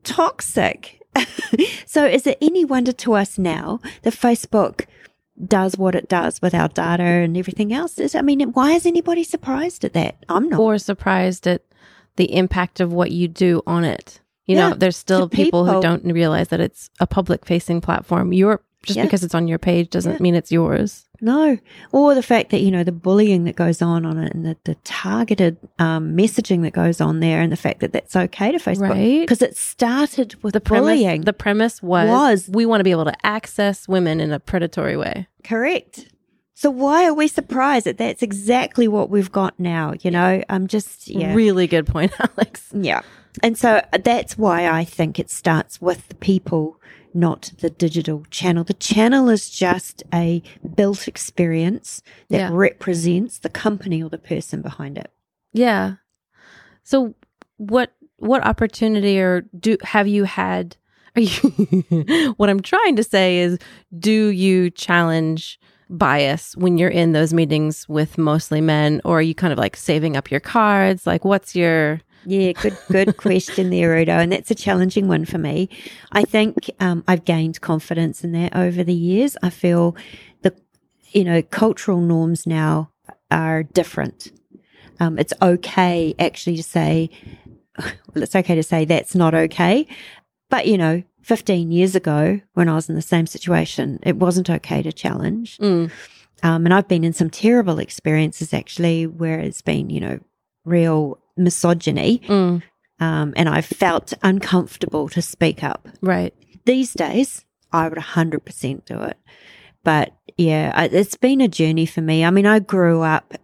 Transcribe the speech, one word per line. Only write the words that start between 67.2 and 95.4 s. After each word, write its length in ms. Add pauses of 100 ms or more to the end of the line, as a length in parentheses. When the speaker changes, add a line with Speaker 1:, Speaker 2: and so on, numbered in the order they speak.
Speaker 2:
meetings 540
with 300
mostly 420
men, 440
or 140
are 40
you 120
kind 180
of, 60
like, 180
saving 400
up 140
your 100
cards? 640
Like, 180
what's 320
your 440 (260)
Speaker 1:
Yeah, 260
good, 240 (160)
good 240
<laughs> 80
question 460
there, 280
Udo. 140
And 180
that's 200
a 40
challenging 540
one 160
for 140
me. 300 (440)
I 100
think, 560
um, 300
I've 160
gained 360
confidence 600
in 100
that 220
over 300
the 100
years. 480
I 80
feel 460 (460)
the, 120 (560)
you 140
know, 180
cultural 580
norms 460
now 440 (420)
are 320
different. 680 (680)
Um, 180
it's 140 (100)
okay 800
actually 360
to 60
say, 480 (340)
<sighs> 340
well, 440
it's 140
okay 180
to 80
say 220
that's 320
not 180
okay. 540 (600)
But, 160
you 120
know, 240 (200)
fifteen 480
years 240
ago, 460 (140)
when 140
I 60
was 140
in 80
the 60
same 240
situation, 760
it 140
wasn't 340
okay 320
to 100
challenge. 640